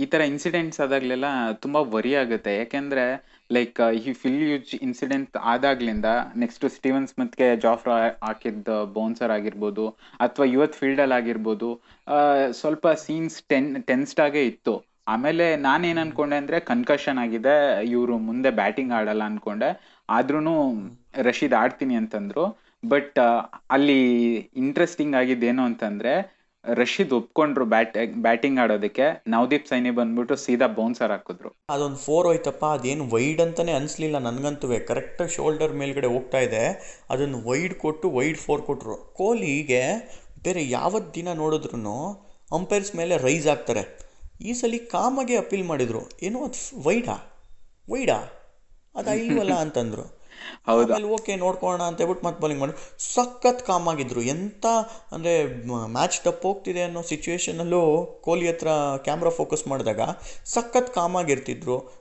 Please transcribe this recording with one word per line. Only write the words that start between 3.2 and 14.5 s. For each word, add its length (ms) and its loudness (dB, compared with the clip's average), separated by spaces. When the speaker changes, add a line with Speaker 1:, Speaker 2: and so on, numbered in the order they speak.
Speaker 1:
like, 420 2
ಈ 180 -2
ಫಿಲ್ 340 0
ಹ್ಯೂಜ್ 360 -4
ಇನ್ಸಿಡೆಂಟ್ 540 -4
ಆದಾಗ್ಲಿಂದ 680 0
ನೆಕ್ಸ್ಟ್ 340 -2
ಸ್ಟೀವನ್ 380 -2
ಸ್ಮಿತ್‌ಗೆ 520 2
ಜಾಫ್ರಾ 340 2
ಹಾಕಿದ್ದ 460 -6
ಬೌನ್ಸರ್ 460 -4
ಆಗಿರ್ಬೋದು, 580 -2
ಅಥವಾ 320 2
ಇವತ್ತು 320 2
ಫೀಲ್ಡಲ್ಲಿ 360 2
ಆಗಿರ್ಬೋದು, 640 -2
ಆ, 420 4
ಸ್ವಲ್ಪ 380 0
ಸೀನ್ಸ್ 540 -2
ಟೆನ್-, 400 0
ಟೆನ್ಸ್ಡ್ 380 0
ಆಗೇ 260 4
ಇತ್ತು. 380 -2